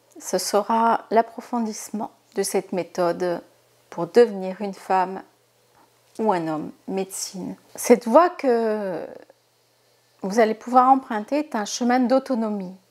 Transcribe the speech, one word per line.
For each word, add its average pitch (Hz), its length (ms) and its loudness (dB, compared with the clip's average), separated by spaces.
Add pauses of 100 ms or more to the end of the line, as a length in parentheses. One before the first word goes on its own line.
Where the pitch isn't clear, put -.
(200)
Ce - 180 -4
sera 226 720 0
l'approfondissement 226 1000 -4 (240)
de 196 80 -2
cette 190 300 -4
méthode 175 680 -2 (480)
pour 170 180 -6
devenir 190 520 2
une 202 140 -6
femme 190 480 -2 (1000)
ou 220 140 2
un 165 160 -2
homme 156 220 -6 (180)
médecine. 190 640 -8 (200)
Cette - 320 2
voie 320 220 6
que 220 760 -2 (1160)
vous 202 180 -2
allez 220 140 4
pouvoir 254 360 4
emprunter 262 500 0
est 294 160 -6
un 214 80 -2
chemin 247 380 0
d'autonomie. 226 760 -2 (160)